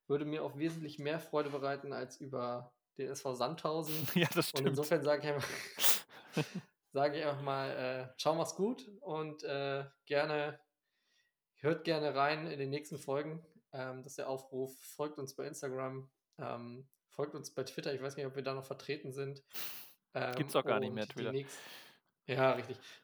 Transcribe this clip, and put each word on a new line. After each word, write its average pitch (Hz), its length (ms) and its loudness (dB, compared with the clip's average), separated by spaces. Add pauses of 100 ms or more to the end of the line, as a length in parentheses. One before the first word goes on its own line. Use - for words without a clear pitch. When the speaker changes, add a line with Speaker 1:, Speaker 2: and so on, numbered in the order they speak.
Speaker 1:
Würde 143 180 2
mir 151 180 -2
auch 139 140 -4
wesentlich 160 400 -2
mehr 147 220 0
Freude 151 320 0
bereiten 139 420 -2
als 123 240 -6
über 123 560 -4 (240)
den 135 120 -2
S 131 120 -6
V 131 140 -2
Sandhausen. 151 580 0
Speaker 2:
<laughs> 156 220 0
Ja, 175 180 8
das 170 140 4
Speaker 1:
Und 143 140 2
Speaker 2:
stimmt. 139 80 6
Speaker 1:
insofern 147 340 4
sag 147 200 4
ich 151 60 2
einfach, 143 180 2
<laughs> - 1160 0 (280)
sag 143 240 4
ich 156 80 0
einfach 143 200 0
mal, 135 260 0
äh, 131 500 -4
ciao, 151 140 6
mach's 165 220 0
gut 247 320 0 (140)
und, 156 420 -4
äh, 139 420 0 (220)
gerne, 147 520 4 (1000)
hört 160 260 4
gerne 151 320 2
rein 151 320 4
in 151 100 -6
den 135 140 -2
nächsten 147 260 -4
Folgen. 151 480 -2 (260)
Ähm, 131 300 -6
das 139 120 -14
ist - 40 -16
der - 120 -4
Aufruf. 131 460 -4 (200)
Folgt 151 240 -4
uns - 160 -8
bei 135 100 -6
Instagram, 135 640 -4 (300)
ähm, 123 500 -8 (200)
folgt 147 260 -4
uns 139 180 -10
bei 135 100 -2
Twitter. 151 300 -4
Ich 131 80 -4
weiß 135 160 -6
nicht, 143 80 -2
ob 131 100 -6
wir 139 60 -4
da 135 140 -2
noch 131 100 -6
vertreten 139 460 -6
sind. 139 320 -6 (720)
Ähm, 127 200 0
Speaker 2:
Gibt's 139 200 0
auch 139 100 4
gar 117 140 4
nicht 107 120 0
mehr, 110 120 0
Speaker 1:
und 104 80 -6
die - 20 -12
Speaker 2:
Twitter. 113 200 -2
Speaker 1:
nächst-, 139 260 -4 (680)
ja, 131 280 6
richtig. 120 240 -4 (260)